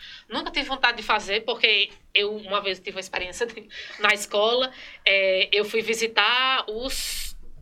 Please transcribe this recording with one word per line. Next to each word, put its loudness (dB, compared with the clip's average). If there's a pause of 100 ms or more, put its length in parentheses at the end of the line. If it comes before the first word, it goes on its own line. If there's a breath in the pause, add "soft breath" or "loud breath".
(280 loud breath)
Nunca -6
tive -4
vontade 0
de -10
fazer, 0
porque 2 (240)
eu, 0
uma -2
vez, -2
tive -10
uma -8
experiência -6
de, -10 (300 loud breath)
na 4
escola, 2 (340 loud breath)
é, 4
eu 4
fui 0
visitar 2
os -6 (240)